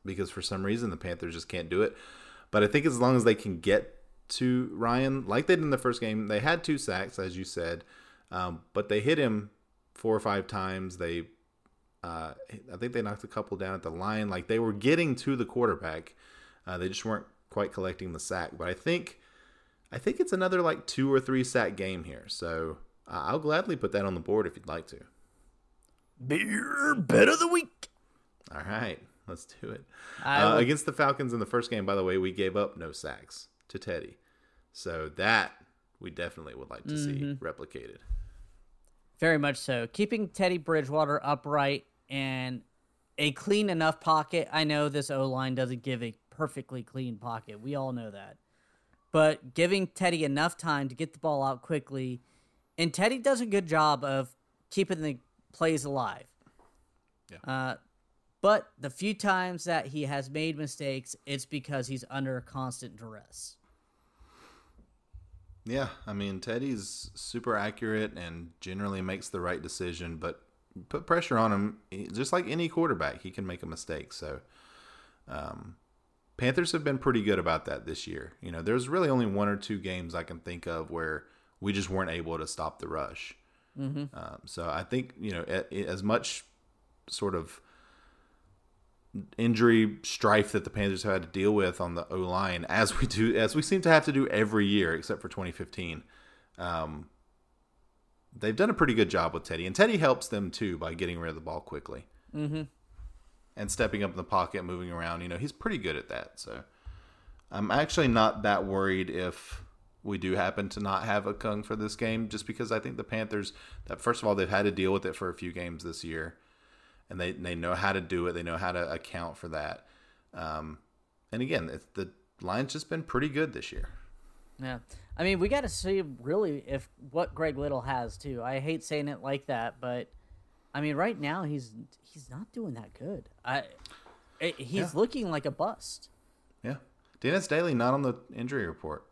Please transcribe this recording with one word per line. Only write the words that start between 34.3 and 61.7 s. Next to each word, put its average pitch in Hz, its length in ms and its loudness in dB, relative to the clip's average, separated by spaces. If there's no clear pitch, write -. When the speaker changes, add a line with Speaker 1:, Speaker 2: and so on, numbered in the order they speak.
Speaker 1:
So 80 440 -6
that 107 360 4
we 92 100 -10
definitely 80 440 -8
would 65 160 -14
like - 160 -14
to 151 100 -4
see 147 240 -2
Speaker 2:
Mm-hmm. 143 240 -4
Speaker 1:
replicated. - 540 -10
Speaker 2:
Very 160 200 6
much 143 180 0
so. 120 360 -2
Keeping 208 360 0
Teddy 185 300 2
Bridgewater 147 640 2
upright 143 640 2
and 131 520 -4
a 147 140 2
clean 202 380 2
enough 160 300 4
pocket. 160 520 2
I 156 120 4
know 147 260 2
this 143 200 -2
O-line 131 440 0
doesn't 127 280 -2
give 127 200 -4
a 113 120 -6
perfectly 135 540 -6
clean 123 340 -8
pocket. 110 440 -10
We 139 140 -6
all 135 180 -2
know 113 180 -6
that. 98 260 -16
But 156 420 6
giving 180 320 4
Teddy 175 380 2
enough 147 340 2
time 143 320 0
to 123 40 -12
get 156 200 -6
the - 40 -20
ball 147 240 2
out 131 200 0
quickly, 131 580 -4
and 165 160 2
Teddy 226 260 4
does 254 220 4
a 240 60 -2
good 196 200 2
job 151 380 6
of 135 320 0
keeping 185 300 0
the 147 180 -2
plays 160 340 2
alive. 127 400 -2
Speaker 1:
Yeah. - 60 -16
Speaker 2:
Uh, 131 260 -2
but 208 360 6
the 135 120 -6
few 202 240 -2
times 185 500 0
that 165 220 0
he 143 160 -4
has 139 260 -2
made 156 300 -2
mistakes, 139 640 -6
it's 139 220 -6
because 135 400 -4